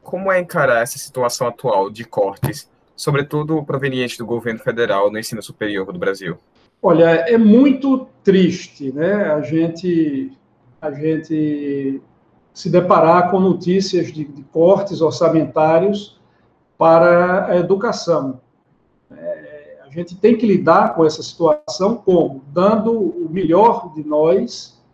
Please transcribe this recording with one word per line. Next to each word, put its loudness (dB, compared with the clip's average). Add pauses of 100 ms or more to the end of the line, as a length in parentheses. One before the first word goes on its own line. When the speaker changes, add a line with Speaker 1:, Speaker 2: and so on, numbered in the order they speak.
Speaker 1:
como -6
é 2
encarar 0
essa -6
situação -4
atual -2
de -14
cortes, -6 (260)
sobretudo -4
proveniente -6
do -10
governo -6
federal 0
no -8
ensino -10
superior -8
do -10
Brasil? -6 (440)
Speaker 2:
Olha, 6
é 2
muito 4 (160)
triste, 0
né, -2
a 0
gente, -2 (500)
a -6
gente -4 (520)
se -8
deparar 4
com 0
notícias 0
de, -10
de -16
cortes 2
orçamentários 0 (580)
para 4
a 0
educação. -2 (720)
É, -14
a -20
gente -12
tem 2
que -2
lidar 2
com 2
essa 0
situação -2
como? 0
Dando 0
o -4
melhor 2
de -10
nós -2 (120)